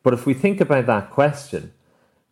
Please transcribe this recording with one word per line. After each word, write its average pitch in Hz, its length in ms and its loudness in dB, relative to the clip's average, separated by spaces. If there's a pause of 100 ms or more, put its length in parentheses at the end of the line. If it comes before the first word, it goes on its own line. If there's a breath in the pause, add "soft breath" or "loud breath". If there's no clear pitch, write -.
But 127 100 4
if 120 120 -4
we 139 80 0
think 196 260 -2
about 135 280 0
that 107 240 0
question, 139 640 -2 (580)